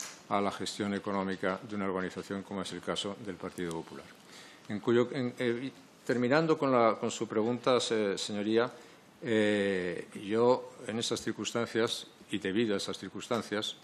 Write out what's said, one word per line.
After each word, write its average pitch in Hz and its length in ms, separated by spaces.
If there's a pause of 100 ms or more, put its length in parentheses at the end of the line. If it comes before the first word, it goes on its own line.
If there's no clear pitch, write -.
(280)
a 101 120
la 101 120
gestión 101 420
económica 95 720
de 107 80
una 101 120
organización 92 560
como 95 200
es - 100
el 87 80
caso 95 440
del 95 120
Partido 87 360
Popular. 76 320 (640)
En 104 120
cuyo, 120 320
en, 123 260
eh, 123 340
y - 340
terminando 147 520
con 139 120
la, 117 300
con 113 100
su 113 160
pregunta, 120 540
se-, 104 380
señoría, 110 520 (520)
eh, 101 880 (140)
yo 117 520 (120)
en 110 120
esas 117 240
circunstancias, 113 840 (240)
y 104 80
debido 101 360
a - 20
esas 95 220
circunstancias, 104 840